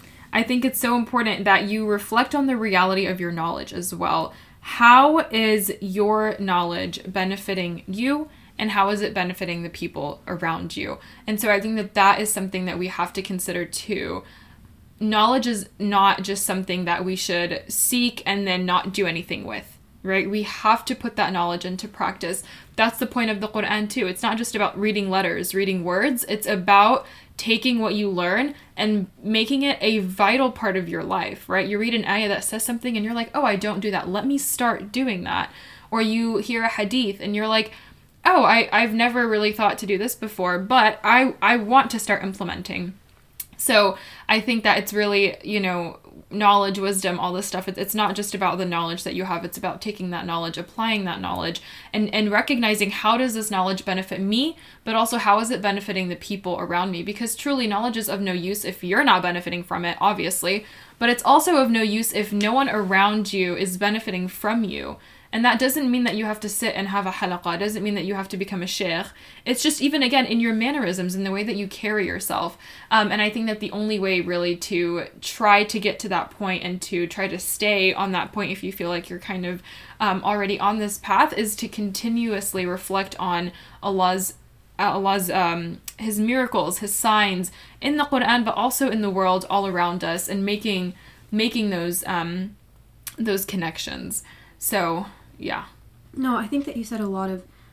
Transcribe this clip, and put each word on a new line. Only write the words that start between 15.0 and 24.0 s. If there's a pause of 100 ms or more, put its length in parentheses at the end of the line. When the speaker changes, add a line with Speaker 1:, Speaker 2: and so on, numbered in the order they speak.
Speaker 1:
is (100)
not
just
something
that
we
should
seek
and
then
not
do
anything
with, (240)
right?
We
have
to
put
that
knowledge
into
practice. (320)
That's
the
point
of
the
Quran
too.